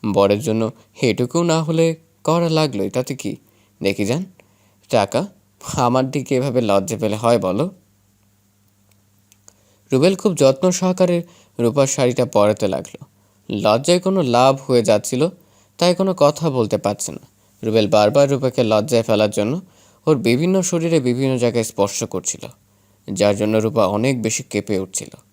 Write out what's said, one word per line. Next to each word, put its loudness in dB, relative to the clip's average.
বরের 4
জন্য -2
এটুকু 0
না 0
হলে 0
করা 0
লাগলোই, -2
তাতে -6
কি? -8
দেখি 0
যান, -2
টাকা 0
আমার 0
দিকে -4
এভাবে 0
লজ্জা 0
পেলে -2
হয় 2
বলো? -2
রুবেল 4
খুব -2
যত্ন 4
সহকারে 0
রূপার 2
শাড়িটা 0
পরাতে 2
লাগলো। -6
লজ্জায় 2
কোনো 0
লাভ 2
হয়ে 2
যাচ্ছিল, 0
তাই 2
কোনো -2
কথা 2
বলতে -2
পারছে -4
না। -16
রুবেল 0
বারবার 4
রূপাকে 0
লজ্জায় 2
ফেলার 2
জন্য -2
ওর 2
বিভিন্ন 0
শরীরে 0
বিভিন্ন -2
জায়গায় 0
স্পর্শ -4
করছিল, -8
যার 2
জন্য 0
রূপা 2
অনেক -2
বেশি -4
কেঁপে -4
উঠছিল। -8